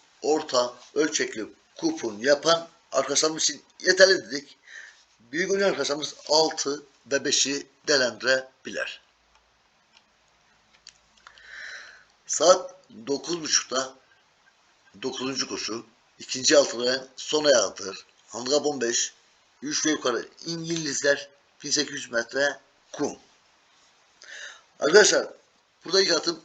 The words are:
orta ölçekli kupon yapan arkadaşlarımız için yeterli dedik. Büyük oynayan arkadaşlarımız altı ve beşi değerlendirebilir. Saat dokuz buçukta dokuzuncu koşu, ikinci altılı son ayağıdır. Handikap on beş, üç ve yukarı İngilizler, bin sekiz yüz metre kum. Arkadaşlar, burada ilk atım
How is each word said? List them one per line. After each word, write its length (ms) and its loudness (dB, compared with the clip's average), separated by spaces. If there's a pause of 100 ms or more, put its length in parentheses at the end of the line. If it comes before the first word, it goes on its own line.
(220)
orta 520 0 (200)
ölçekli 540 -2 (280)
kupon 440 -4
yapan 480 2 (240)
arkadaşlarımız 520 0
için 200 -4 (160)
yeterli 460 6
dedik. 320 -12 (640)
Büyük 320 -4
oynayan 180 2
arkadaşlarımız 460 -4 (120)
altı 560 2 (280)
ve 140 0
beşi 420 0 (200)
değerlendirebilir. 1120 -2 (3250)
Saat 480 4 (320)
dokuz 340 -4
buçukta 520 -2 (1080)
dokuzuncu 480 -6
koşu, 360 -8 (340)
ikinci 380 2
altılı 500 0 (100)
son 280 -2
ayağıdır. 600 2 (220)
Handikap 380 0
on 160 -2
beş, 320 -2 (480)
üç 240 -4
ve 40 2
yukarı 400 -2 (160)
İngilizler, 840 -2 (340)
bin 60 -8
sekiz 240 -2
yüz 180 -12
metre 480 -2 (320)
kum. 260 -6 (1600)
Arkadaşlar, 480 6 (580)
burada 160 2
ilk 100 0
atım 340 -2